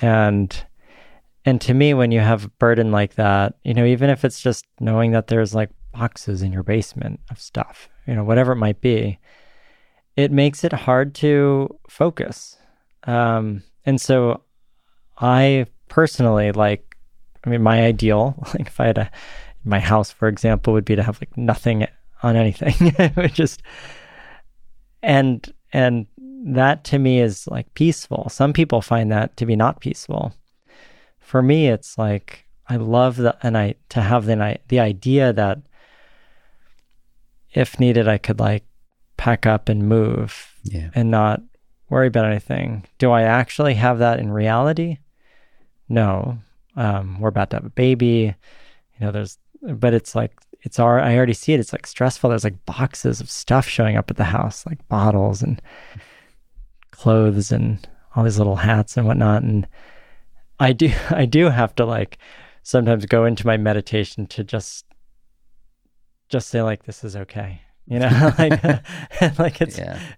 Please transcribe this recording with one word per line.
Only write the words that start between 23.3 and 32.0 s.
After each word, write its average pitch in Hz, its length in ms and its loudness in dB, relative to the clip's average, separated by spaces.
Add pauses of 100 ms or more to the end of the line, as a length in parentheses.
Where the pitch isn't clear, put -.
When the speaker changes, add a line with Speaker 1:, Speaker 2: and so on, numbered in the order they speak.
Speaker 1:
is, - 180 -2 (1400)
and, 135 500 0 (200)
and 123 340 0 (120)
that 151 680 -2
to 143 140 0
me 131 220 4
is, 110 280 -2
like, - 260 -8
peaceful. - 560 -2
Some 143 220 0
people 147 300 2
find 113 300 0
that - 260 -2
to 117 80 -4
be 117 100 2
not 113 240 0
peaceful. - 520 -8 (840)
For - 240 0
me, 147 260 4
it's - 300 -4
like, 104 460 -4 (240)